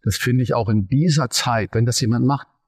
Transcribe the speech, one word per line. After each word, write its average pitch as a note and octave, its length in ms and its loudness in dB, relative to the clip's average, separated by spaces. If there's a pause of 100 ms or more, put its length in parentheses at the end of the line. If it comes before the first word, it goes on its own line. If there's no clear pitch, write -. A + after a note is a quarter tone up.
Das G#2+ 140 -2
finde B2+ 260 0
ich A#2 120 -2
auch A#2 120 -2
in G#2+ 200 0
dieser D3 420 2
Zeit, A2+ 440 -2
wenn A2+ 120 2
das B2 160 -2
jemand A#2+ 240 0
macht, C#3 220 0 (200)